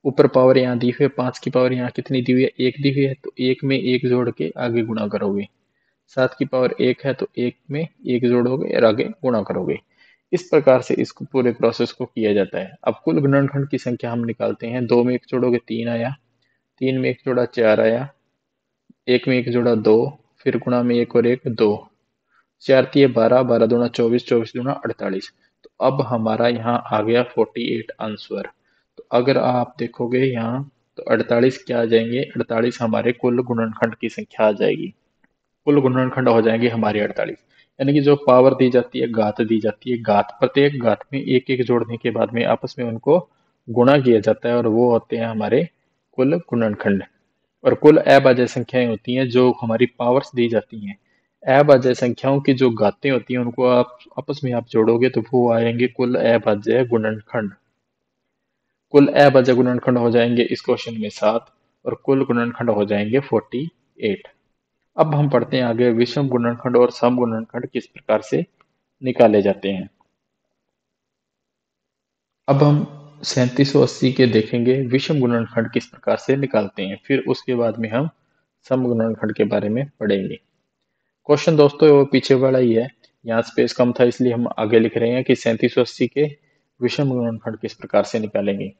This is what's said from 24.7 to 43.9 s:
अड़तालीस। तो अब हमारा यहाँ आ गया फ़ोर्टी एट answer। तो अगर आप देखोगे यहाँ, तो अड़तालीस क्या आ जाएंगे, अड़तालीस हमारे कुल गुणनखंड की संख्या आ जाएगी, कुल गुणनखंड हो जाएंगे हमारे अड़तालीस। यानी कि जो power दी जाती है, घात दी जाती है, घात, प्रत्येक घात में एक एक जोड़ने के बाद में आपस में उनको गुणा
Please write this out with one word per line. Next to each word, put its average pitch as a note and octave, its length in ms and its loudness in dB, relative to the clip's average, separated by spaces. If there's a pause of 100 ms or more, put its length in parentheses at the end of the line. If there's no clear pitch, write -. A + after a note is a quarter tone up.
अड़तालीस। G2+ 600 -8 (320)
तो - 60 -20 (160)
अब C#3 160 0
हमारा A2+ 460 -2
यहाँ A#2+ 440 -2
आ G#2+ 100 0
गया A#2 220 2
फ़ोर्टी A#2 560 -4
एट - 120 -14 (100)
answer। G#2 480 -10 (480)
तो - 140 -20
अगर B2 260 2
आप B2 420 -2
देखोगे A#2+ 400 -4
यहाँ, B2+ 520 -4 (260)
तो - 60 -14
अड़तालीस A#2+ 600 0
क्या A#2+ 180 -4
आ A#2 40 0
जाएंगे, A#2 360 0
अड़तालीस A#2 600 -4
हमारे A2 300 -2
कुल B2 300 -2
गुणनखंड A2+ 540 -4
की A2+ 140 -8
संख्या G#2+ 380 -2
आ G#2+ 40 4
जाएगी, G2+ 420 -4 (720)
कुल C#3+ 160 2
गुणनखंड B2+ 480 0
हो A2+ 120 4
जाएंगे A#2 280 0
हमारे G#2+ 300 -2
अड़तालीस। - 380 -6 (420)
यानी C#3 140 0
कि D3 80 2
जो C#3+ 140 4
power B2+ 380 6
दी B2+ 160 2
जाती B2 300 0
है, B2 120 -2
घात A2+ 300 -2
दी A2 180 0
जाती A2+ 320 -6
है, A#2 60 -2
घात, G#2+ 420 -2
प्रत्येक C#3 420 0
घात A2 180 0 (140)
में C3+ 80 -6
एक - 280 -2
एक B2+ 140 -2
जोड़ने A#2 340 -2
के A#2 140 -4
बाद A2+ 220 -2
में A#2 120 -2
आपस - 340 -4
में B2 60 -6
उनको C3+ 440 0 (400)
गुणा B2 300 4